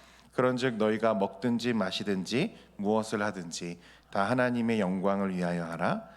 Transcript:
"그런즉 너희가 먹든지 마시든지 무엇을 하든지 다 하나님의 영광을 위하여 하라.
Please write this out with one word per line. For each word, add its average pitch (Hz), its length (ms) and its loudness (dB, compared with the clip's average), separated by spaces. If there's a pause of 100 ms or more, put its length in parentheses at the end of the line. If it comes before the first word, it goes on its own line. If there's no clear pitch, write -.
(320)
"그런즉 127 440 2
너희가 110 360 2
먹든지 113 600 0
마시든지 101 840 -2 (200)
무엇을 107 460 0
하든지 87 560 -6 (320)
다 101 200 0
하나님의 120 500 2
영광을 95 560 0
위하여 87 300 -2
하라. 104 500 -2